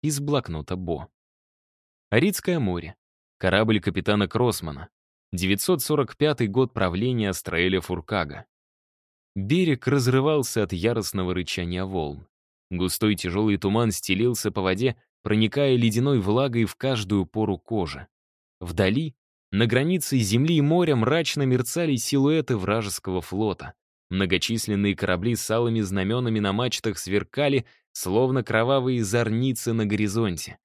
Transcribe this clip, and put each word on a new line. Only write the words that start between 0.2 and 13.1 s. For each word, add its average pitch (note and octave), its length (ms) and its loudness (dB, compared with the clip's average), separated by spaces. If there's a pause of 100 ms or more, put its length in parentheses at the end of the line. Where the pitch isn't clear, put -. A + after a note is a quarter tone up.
Бо. E2+ 320 -4 (1000)
Аридское F3 500 2
море. F2+ 360 -2 (420)
Корабль G#2 420 2
капитана G2+ 480 0
Кроссмана. F2 640 -2 (420)
Девятьсот G2 500 0
сорок C#3+ 360 -2
пятый D3 300 2
год B2 260 0
правления G2+ 560 0
Астраэля F2+ 520 0
Фуркага. E2+ 640 -4 (920)
Берег C#3 520 0
разрывался C3 760 2
от F#2+ 100 -4
яростного F#2+ 600 -2
рычания F2+ 520 -4
волн. D#2 420 -6 (420)
Густой F#2 460 0